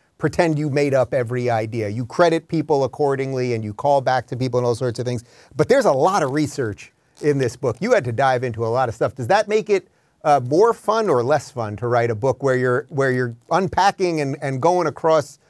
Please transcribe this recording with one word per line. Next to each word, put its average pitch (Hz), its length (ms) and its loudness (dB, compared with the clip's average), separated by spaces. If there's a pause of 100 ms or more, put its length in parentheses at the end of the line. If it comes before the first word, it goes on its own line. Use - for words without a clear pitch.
(200)
pretend 160 400 0
you 151 100 -2
made 143 240 0
up 127 180 0
every 123 380 -2
idea. 110 400 -2
You 117 160 -6
credit 165 420 2
people 151 360 0
accordingly 131 720 -2
and 113 80 -4
you 107 100 -8
call 143 280 0
back 127 260 -2
to 127 100 -8
people 123 220 -2
and 123 80 0
all 120 80 0
sorts 123 240 -4
of 120 60 -8
things. 123 180 -6 (320)
But - 120 2
there's 262 180 4
a 165 80 4
lot 165 280 2
of 135 100 0
research 131 600 -4 (320)
in 147 160 2
this 123 160 0
book. 127 240 -4
You 233 140 0
had 202 100 4
to 117 80 -6
dive 127 320 0
into 117 200 -6
a 113 40 -2
lot 120 200 0
of 107 60 -6
stuff. 139 220 -4
Does 120 120 -8
that 202 200 2
make 208 240 0
it, 190 160 0 (360)
uh, 147 180 4
more 180 340 2
fun 220 340 0
or 123 140 2
less 143 260 0
fun 107 280 -6
to 123 100 -6
write 120 240 2
a 110 40 -4
book 123 280 -2
where 131 140 2
you're, 127 320 0
where 135 220 0
you're 123 240 -2 (140)
unpacking 180 720 0
and, 139 220 -4
and 135 180 -4
going 175 240 2
across 156 540 0 (100)